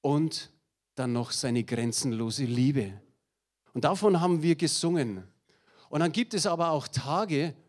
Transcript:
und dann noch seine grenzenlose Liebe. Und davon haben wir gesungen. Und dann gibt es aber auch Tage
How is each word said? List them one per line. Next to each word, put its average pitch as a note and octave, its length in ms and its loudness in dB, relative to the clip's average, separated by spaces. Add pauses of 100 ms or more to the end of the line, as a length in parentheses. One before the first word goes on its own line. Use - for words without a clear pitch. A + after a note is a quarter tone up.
und D3+ 500 0 (440)
dann B2+ 180 -2
noch A#2+ 180 -2
seine A#2+ 320 0
grenzenlose A#2 800 -2
Liebe. A#2+ 540 0 (760)
Und A#2+ 100 -4
davon F#3 360 4
haben F3 220 2
wir E3 140 4
gesungen. C#3+ 680 -2 (680)
Und D3 100 -2
dann E3 120 2
gibt A#3 220 -2
es G3+ 140 0
aber E3+ 240 2
auch D3 160 0
Tage D3+ 680 -2 (160)